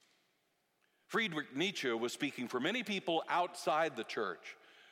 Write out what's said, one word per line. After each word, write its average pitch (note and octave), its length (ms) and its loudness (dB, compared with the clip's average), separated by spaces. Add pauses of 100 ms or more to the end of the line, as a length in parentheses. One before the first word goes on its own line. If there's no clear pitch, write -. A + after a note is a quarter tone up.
(1080)
Friedrich D3+ 460 -2
Nietzsche C#3 380 2
was A#2 220 2
speaking C3 340 -2
for B2 140 -2
many G#3 200 0
people F#3 460 0
outside D#3+ 680 2
the A2 80 -4
church - 500 -4 (360)